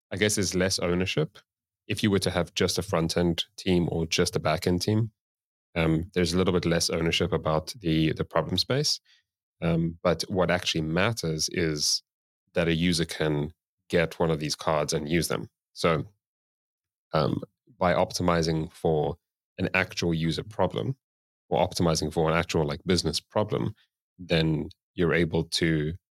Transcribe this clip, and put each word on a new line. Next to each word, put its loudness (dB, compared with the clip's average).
I -6
guess, 2
there's -2
less 0
ownership. -2
If -2
you 4
were 4
to -2
have -2
just 0
a 0
front -2
end 0
team 2
or -2
just 0
a -4
back -2
end 0
team, 0
um, 0
there's 2
a 2
little 4
bit 2
less 2
ownership 0
about -2
the, 2
the -4
problem -2
space. -2
Um, -2
but 2
what 2
actually -2
matters 0
is -2
that 2
a 4
user 2
can -2
get 0
one 2
of 0
these -4
cards 0
and -4
use 2
them. -4
So, 0
um, 0
by 2
optimizing 0
for 0
an -2
actual 0
user -2
problem -2
or 2
optimizing 0
for 2
an 4
actual, 0
like, -4
business 0
problem, -2
then 0
you're 2
able 2
to, 0